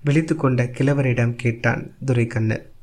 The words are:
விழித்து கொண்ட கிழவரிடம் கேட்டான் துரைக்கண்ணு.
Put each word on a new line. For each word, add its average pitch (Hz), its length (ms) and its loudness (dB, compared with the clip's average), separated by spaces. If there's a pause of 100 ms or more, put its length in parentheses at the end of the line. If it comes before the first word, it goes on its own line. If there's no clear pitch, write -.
விழித்து 156 320 2
கொண்ட 127 300 2
கிழவரிடம் 127 680 0
கேட்டான் 117 460 -2 (240)
துரைக்கண்ணு. 117 520 0 (260)